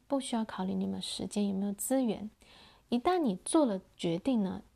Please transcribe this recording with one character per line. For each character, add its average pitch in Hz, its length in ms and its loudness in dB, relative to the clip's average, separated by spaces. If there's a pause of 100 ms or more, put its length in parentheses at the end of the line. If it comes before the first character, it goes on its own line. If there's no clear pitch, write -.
不 277 120 0
需 262 160 -4
要 220 100 0
考 - 180 -6
虑 190 120 -2
你 190 80 0
有 196 60 -2
没 190 60 -4
有 185 60 -6
时 - 240 -6
间， 202 220 -2
有 196 80 -2
没 196 100 -2
有 202 80 -2
资 262 300 0
源。 214 260 -2 (600)
一 240 100 2
旦 359 180 4
你 285 260 2
做 311 220 4
了 196 160 0 (160)
决 170 220 0
定 233 240 2
呢， 190 180 -4 (140)